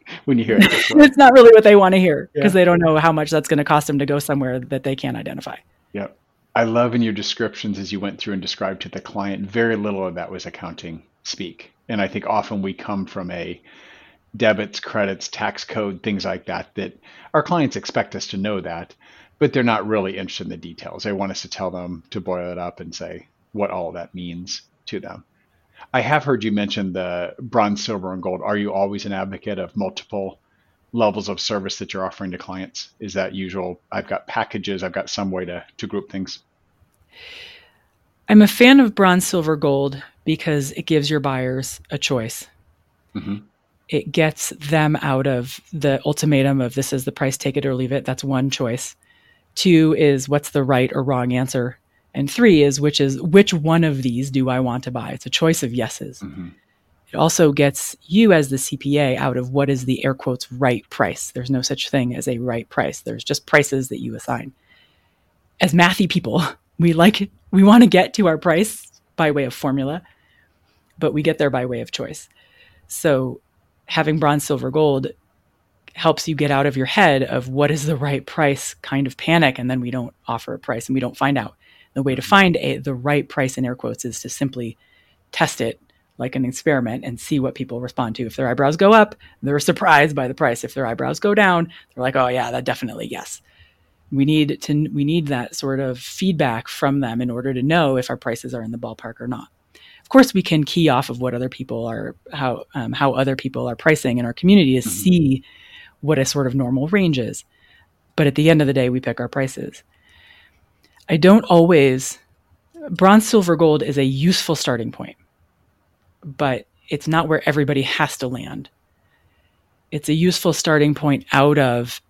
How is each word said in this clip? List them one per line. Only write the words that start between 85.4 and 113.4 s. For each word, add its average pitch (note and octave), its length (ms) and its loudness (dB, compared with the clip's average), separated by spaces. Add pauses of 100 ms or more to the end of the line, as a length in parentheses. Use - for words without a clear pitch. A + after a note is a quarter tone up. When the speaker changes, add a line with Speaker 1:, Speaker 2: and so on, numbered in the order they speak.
Speaker 2:
it A2+ 200 -4 (380)
like B2+ 180 -6
an C3 80 -2
experiment B2+ 600 -2
and A#2 140 -10
see D3 220 -4
what C3 160 -6
people B2 240 -10
respond A#2+ 360 -6
to. B2 100 -8
If A2 100 -12
their C3 120 -2
eyebrows C#3 280 0
go G3 160 4
up, G#3+ 240 6 (260)
they're C#3+ 160 -2
surprised D3+ 560 4
by C3 140 -2
the C3 60 -6
price. B2 280 -2
If A2+ 120 -12
their C3+ 120 -4
eyebrows B2+ 320 -4
go G#3 160 0
down, F3+ 380 2 (220)
they're B2+ 80 -8
like, C3 120 -2
"Oh C3 140 2
yeah, B2 240 -2
that B2 120 -6
definitely, A#2 440 -6
yes." - 340 -12 (680)
We C#3 120 2
need D3+ 380 2
to, D3+ 300 0
we C#3+ 120 -2
need D#3 240 0
that B2 280 -6
sort C3+ 240 -4
of B2+ 180 -4
feedback D3 720 -2
from C#3+ 320 0
them A#2+ 200 -4
in B2 100 -4
order B2 240 -6
to B2 80 -4
know D3 340 2
if B2+ 140 -4
our B2 60 -4
prices B2 380 -8
are A#2 80 -8
in A2+ 80 -10
the A#2 80 -10
ballpark A2+ 420 -14
or A#2 80 -10
not. A#2 200 -8 (540)
Of - 60 -20
course, C4 260 8
we F#3 80 2
can D3+ 220 2
key D#3+ 240 2
off C3 220 2
of A#2+ 100 -8
what B2 140 -4
other B2 140 -4
people A#2+ 380 -8
are, A2 300 -8 (160)
how, C3 320 -4 (100)
um, C3 180 -6
how C#3 220 2
other C3+ 220 0
people B2 320 -6
are A#2 80 -8
pricing C#3 420 0
in A#2+ 80 -2
our A#2+ 60 -6
community F3 420 6
to B2+ 60 2
Speaker 1:
Mm-hmm. A#2 100 -6
Speaker 2:
see C3+ 520 2 (580)
what D3 180 0
a C3+ 60 2
sort C3+ 240 -2
of B2 80 -4
normal C3 320 -2
range F3 300 2
is. - 260 -6 (720)
But D3+ 100 2
at C3+ 80 2
the D3+ 160 4
end D#3 100 6
of C#3+ 60 4
the C3+ 60 2
day, B2+ 180 2
we B2+ 100 -2
pick B2 200 -6
our B2 80 -6
prices. C3+ 560 -8 (1200)
I E3 80 0
don't F#3+ 280 8
always, D#3 720 4 (720)
bronze, G3 380 6
silver, F3+ 280 2